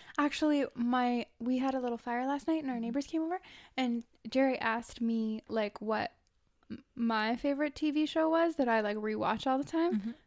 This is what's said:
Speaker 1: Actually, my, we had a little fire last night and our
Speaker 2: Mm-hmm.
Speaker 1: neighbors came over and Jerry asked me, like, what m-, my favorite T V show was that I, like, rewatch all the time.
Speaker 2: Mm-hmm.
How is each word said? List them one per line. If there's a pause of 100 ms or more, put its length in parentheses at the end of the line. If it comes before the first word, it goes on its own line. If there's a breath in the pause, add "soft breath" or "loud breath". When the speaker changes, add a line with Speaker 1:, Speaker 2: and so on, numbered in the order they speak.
(180 loud breath)
Speaker 1:
Actually,
my, (140)
we
had
a
little
fire
last
night
and
our
Speaker 2:
Mm-hmm.
Speaker 1:
neighbors
came
over (340 loud breath)
and (260)
Jerry
asked
me,
like,
what (580)
m-, (100)
my
favorite
T
V
show
was
that
I,
like,
rewatch
all
the
time.
Speaker 2:
Mm-hmm. (160)